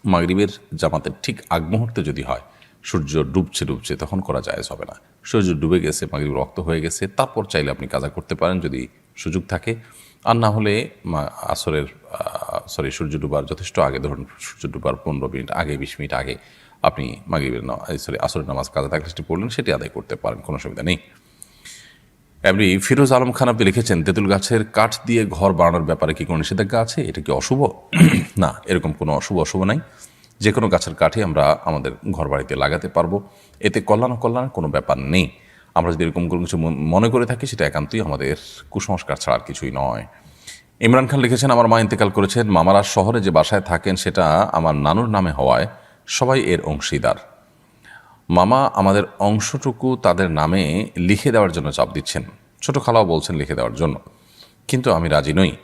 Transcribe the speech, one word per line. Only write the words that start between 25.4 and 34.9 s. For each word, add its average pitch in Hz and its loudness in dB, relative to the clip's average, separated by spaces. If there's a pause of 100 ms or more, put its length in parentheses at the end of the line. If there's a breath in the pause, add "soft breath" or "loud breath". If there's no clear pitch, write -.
বানানোর 85 4
ব্যাপারে 78 0
কি 80 -6
কোনো 82 -2
নিষেধাজ্ঞা 98 -2
আছে? - -4
এটা - -6
কি 73 -4
অশুভ?" 131 0 (320)
<clears throat> 113 4
না, 73 2 (120)
এরকম 82 0
কোনো 76 -2
অশুভ, 92 -2
অশুভ 92 0
নাই। 110 0 (640 loud breath)
যে 104 4
কোনো 110 0
গাছের 85 0
কাঠই 82 2
আমরা 76 2
আমাদের 69 -2 (180)
ঘর 76 -2
বাড়িতে 69 -4
লাগাতে 71 -2
পারবো, 87 0 (380 soft breath)
এতে 107 0
কল্যাণ 110 2
অকল্যাণের 120 -2
কোনো 80 -4
ব্যাপার 67 -2